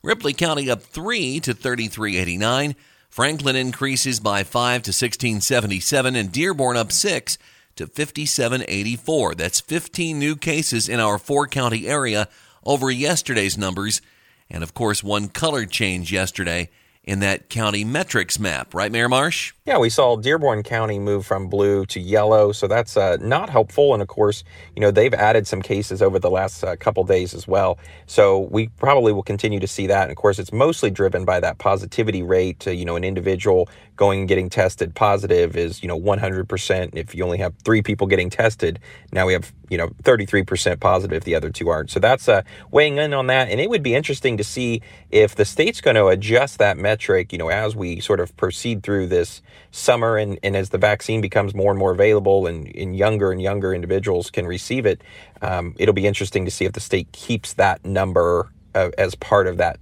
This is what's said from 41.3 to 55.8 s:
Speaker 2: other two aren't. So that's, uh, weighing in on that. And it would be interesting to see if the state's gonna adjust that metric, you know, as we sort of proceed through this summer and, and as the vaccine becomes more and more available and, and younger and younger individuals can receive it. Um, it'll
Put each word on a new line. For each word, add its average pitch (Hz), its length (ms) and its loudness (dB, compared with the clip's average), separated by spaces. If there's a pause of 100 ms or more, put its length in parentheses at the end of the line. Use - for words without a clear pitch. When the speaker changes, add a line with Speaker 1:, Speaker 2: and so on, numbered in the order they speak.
Speaker 2:
other 80 140 -2
two 82 180 -6
aren't. 78 240 -2
So 95 80 -2
that's, 120 300 4
uh, 98 140 6 (280)
weighing 147 260 4
in 147 160 0
on 131 140 0
that. 131 220 2
And 107 100 0
it 185 100 0
would 196 140 0
be 120 100 0
interesting 131 440 0
to 104 60 -2
see 117 380 -4 (300)
if - 240 6
the 104 80 2
state's - 380 0
gonna 113 240 4
adjust 107 540 2
that 101 180 4
metric, 98 560 0
you 90 40 -8
know, 80 120 -4
as 107 260 -2
we 87 240 -6
sort 92 220 0
of - 160 -6
proceed 101 460 -4
through 98 240 -2
this 87 340 -2 (300)
summer 117 440 2
and, 104 280 -2
and 98 120 -2
as 98 140 -2
the 110 80 -2
vaccine 104 420 0
becomes 101 340 0
more 101 160 2
and 98 80 0
more 95 140 2
available 98 560 4
and, 82 300 -8
and 90 180 -6
younger 101 380 0
and 92 80 -4
younger 98 320 -2
individuals 90 580 -2
can 87 160 -4
receive 113 380 -6
it. 98 160 2 (400)
Um, 90 360 -4
it'll 104 160 4